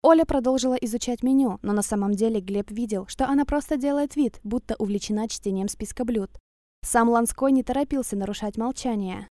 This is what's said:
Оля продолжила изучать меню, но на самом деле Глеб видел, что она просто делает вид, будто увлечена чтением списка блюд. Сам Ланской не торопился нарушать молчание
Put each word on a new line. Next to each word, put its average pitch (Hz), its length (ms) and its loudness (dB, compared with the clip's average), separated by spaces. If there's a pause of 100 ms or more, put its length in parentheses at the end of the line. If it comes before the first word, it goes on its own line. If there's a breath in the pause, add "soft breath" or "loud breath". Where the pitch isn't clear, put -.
Оля 320 240 8
продолжила 254 480 2
изучать 240 480 -4
меню, 254 400 2
но 202 120 0
на 208 100 2
самом 202 300 0
деле 220 260 0
Глеб 202 320 -4
видел, 208 340 -4
что - 220 -2
она 277 180 2
просто 294 320 -2
делает 285 380 0
вид, 285 280 0
будто 226 360 -4
увлечена 208 480 -2
чтением 190 400 -4
списка - 380 -6
блюд. 220 260 -2 (500)
Сам 233 280 4
Ланской 233 420 2
не 262 100 4
торопился 262 540 -2
нарушать 202 420 -4
молчание 208 680 -4 (120)